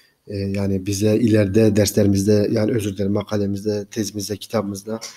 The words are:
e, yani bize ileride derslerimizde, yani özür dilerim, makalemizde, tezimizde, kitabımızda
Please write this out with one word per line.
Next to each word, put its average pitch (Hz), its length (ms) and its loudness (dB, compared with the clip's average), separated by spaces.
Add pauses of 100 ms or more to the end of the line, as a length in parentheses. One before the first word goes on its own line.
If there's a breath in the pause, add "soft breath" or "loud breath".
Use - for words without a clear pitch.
(260 loud breath)
e, 104 100 -10
yani 98 500 -2
bize 104 300 2
ileride 107 600 4
derslerimizde, 104 760 2
yani 107 200 0
özür 101 240 -4
dilerim, 101 160 -2
makalemizde, 101 800 -4
tezimizde, 101 460 -6
kitabımızda 101 640 -6 (160 loud breath)